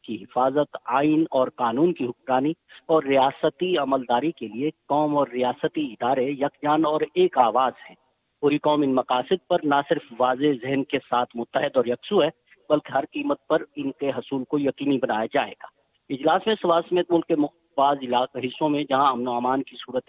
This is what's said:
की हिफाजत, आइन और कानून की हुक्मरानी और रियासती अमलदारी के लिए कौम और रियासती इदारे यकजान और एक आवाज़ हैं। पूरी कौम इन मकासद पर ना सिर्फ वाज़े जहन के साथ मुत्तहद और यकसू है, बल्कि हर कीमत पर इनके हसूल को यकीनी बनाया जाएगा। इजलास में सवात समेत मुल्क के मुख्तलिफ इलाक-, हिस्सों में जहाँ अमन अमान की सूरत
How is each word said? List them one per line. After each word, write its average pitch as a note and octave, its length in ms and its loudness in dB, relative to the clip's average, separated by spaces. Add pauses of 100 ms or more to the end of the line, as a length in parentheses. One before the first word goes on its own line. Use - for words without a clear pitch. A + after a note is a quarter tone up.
की A2+ 120 -8
हिफाजत, C3+ 500 0 (220)
आइन D3+ 440 2
और B2+ 160 2
कानून C#3+ 440 0
की D3 120 -6
हुक्मरानी C3 520 -2 (320)
और D#3 180 2
रियासती C#3 720 0
अमलदारी C3+ 600 0
के A#2 100 -10
लिए B2 220 -6 (180)
कौम D3 280 0
और C#3 160 0
रियासती B2 600 -4
इदारे C3 480 -2
यकजान D3 440 0
और D3+ 220 0 (100)
एक F3+ 220 2
आवाज़ B2 360 2 (140)
हैं। - 80 -20 (460)
पूरी D3 160 2
कौम D3+ 260 2
इन C3 100 0
मकासद B2+ 440 0 (120)
पर F3 140 2
ना C#3+ 160 2
सिर्फ D3 220 -2 (180)
वाज़े B2+ 340 2
जहन C3 280 -4
के - 160 -4
साथ B2 280 -2 (100)
मुत्तहद C3 400 -4
और A#2 120 2
यकसू E3+ 320 0
है, D3+ 100 2 (400)
बल्कि D3+ 220 0
हर C3+ 120 0
कीमत C#3+ 320 -4 (140)
पर D#3 160 0 (120)
इनके C#3 280 -6
हसूल C3 380 -4
को D3+ 140 -2
यकीनी C#3 400 0
बनाया A2+ 280 -2
जाएगा। C#3+ 420 -4 (420)
इजलास D#3 380 0
में A3 60 2
सवात E3+ 300 2
समेत F3 280 0
मुल्क E3 140 2
के E3 100 0
मुख्तलिफ C#3+ 640 0
इलाक-, B2 340 -2
हिस्सों B2+ 320 -2
में D3 220 0
जहाँ C#3 220 4
अमन B2 140 -4
अमान B2+ 360 0
की - 140 -14
सूरत B2+ 320 -6